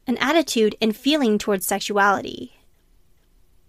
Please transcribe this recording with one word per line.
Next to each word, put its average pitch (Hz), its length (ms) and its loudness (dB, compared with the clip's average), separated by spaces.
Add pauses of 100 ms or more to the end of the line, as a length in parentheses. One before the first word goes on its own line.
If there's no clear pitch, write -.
an 240 120 -2
attitude 247 640 0
and 220 120 0
feeling 269 440 0
towards 202 280 -2
sexuality. 202 920 -2 (1120)